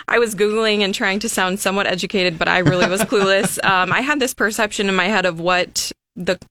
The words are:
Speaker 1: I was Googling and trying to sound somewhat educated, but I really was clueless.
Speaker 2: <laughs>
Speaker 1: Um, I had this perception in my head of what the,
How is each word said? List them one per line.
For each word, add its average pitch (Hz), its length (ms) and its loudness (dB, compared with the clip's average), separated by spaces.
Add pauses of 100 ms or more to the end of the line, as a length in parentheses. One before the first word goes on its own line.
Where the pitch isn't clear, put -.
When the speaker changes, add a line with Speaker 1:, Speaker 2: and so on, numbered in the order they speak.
Speaker 1:
I 226 100 2
was 220 160 2
Googling 214 460 2
and 196 140 0
trying 196 260 -2
to 226 80 -4
sound 190 320 -2
somewhat 196 260 0
educated, 180 520 -2
but 170 100 0
I 175 100 2
really 180 300 2
was 196 140 0
clueless. 196 640 2
Speaker 2:
<laughs> - 80 2
Speaker 1:
Um, 180 200 2
I 185 80 2
had 285 200 -2
this 254 140 -2
perception 214 540 -2
in 190 60 0
my 180 120 2
head 196 180 0
of 165 160 -2
what 180 520 -2 (240)
the, 175 220 -2 (120)